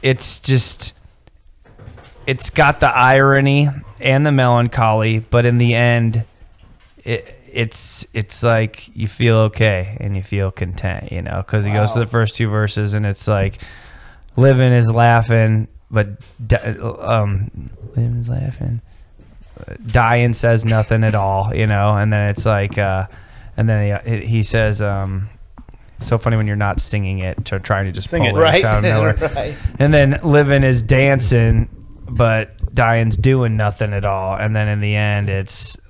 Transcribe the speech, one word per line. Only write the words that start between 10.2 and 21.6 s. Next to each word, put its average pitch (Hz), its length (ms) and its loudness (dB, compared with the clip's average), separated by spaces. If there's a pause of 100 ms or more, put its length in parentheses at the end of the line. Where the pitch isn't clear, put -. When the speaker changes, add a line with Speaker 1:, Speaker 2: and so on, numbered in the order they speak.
Speaker 1:
feel 98 300 -4
content, 90 600 -8
you 90 120 -8
know, - 240 -6
'cause 104 180 -2
he 104 60 -2
goes 104 220 0
to 120 60 -2
Speaker 2:
Wow. 113 60 0
Speaker 1:
the - 60 -10
first 113 240 0
two 113 140 -2
verses 104 440 -2
and 107 140 -2
it's - 200 -6
like, 101 320 0 (760)
"Living 131 380 4
is 117 180 4
laughing, 113 760 2 (220)
but 107 180 0 (380)
di-, 117 300 0 (240)
um, 101 720 -2 (260)
living 117 240 -2
is 117 100 -8
laughing, 127 520 -6 (1040)
dying 120 480 2
says 113 320 2
nothing 110 380 2
at 110 120 2
all," 98 400 -2
you 110 120 0